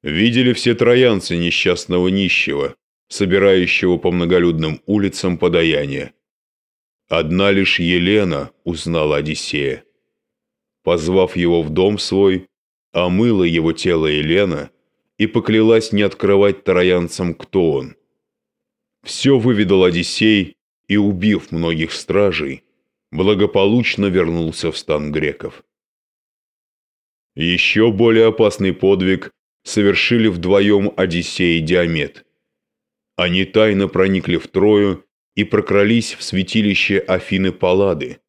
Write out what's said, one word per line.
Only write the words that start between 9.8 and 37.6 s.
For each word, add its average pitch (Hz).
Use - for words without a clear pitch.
Позвав 90
его 87
в 76
дом 95
свой, 95
омыла 92
его 82
тело 82
Елена 76
и 110
поклялась 110
не 101
открывать 101
троянцам, 90
кто 85
он. 65
Всё -
выведал 101
Одиссей 90
и, 101
убив 101
многих 82
стражей, 82
благополучно 101
вернулся 85
в 78
стан 76
греков. 73
Ещё 90
более 113
опасный 104
подвиг 95
совершили 110
вдвоём 101
Одиссей 87
и 80
Диомед. 82
Они 90
тайно 101
проникли 92
в -
Трою 101
и 104
прокрались 107
в -
святилище 98
Афины 92
Паллады. 92